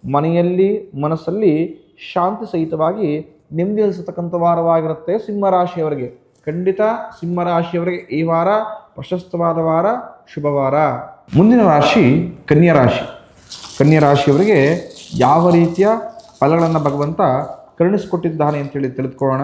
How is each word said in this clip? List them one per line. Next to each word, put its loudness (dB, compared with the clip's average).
ಮನೆಯಲ್ಲಿ 0
ಮನಸ್ಸಲ್ಲಿ -2
ಶಾಂತಿ -2
ಸಹಿತವಾಗಿ -4
ನೆಮ್ಮದಿ -2
ನೆಲೆಸತಕ್ಕಂಥ -4
ವಾರವಾಗಿರುತ್ತೆ 0
ಸಿಂಹರಾಶಿಯವರಿಗೆ. -2
ಖಂಡಿತ -2
ಸಿಂಹರಾಶಿಯವರಿಗೆ -2
ಈ -6
ವಾರ 0
ಪ್ರಶಸ್ತವಾದ -4
ವಾರ, 0
ಶುಭ -8
ವಾರ. 0
ಮುಂದಿನ 6
ರಾಶಿ 4
ಕನ್ಯಾ 6
ರಾಶಿ. 0
ಕನ್ಯಾ 6
ರಾಶಿಯವರಿಗೆ 2
ಯಾವ 4
ರೀತಿಯ 2
ಫಲಗಳನ್ನ 2
ಭಗವಂತ -2
ಕರುಣಿಸಿಕೊಟ್ಟಿದ್ದಾನೆ -2
ಅಂತೇಳಿ -6
ತಿಳಿದುಕೊಳ್ಳೋಣ. -4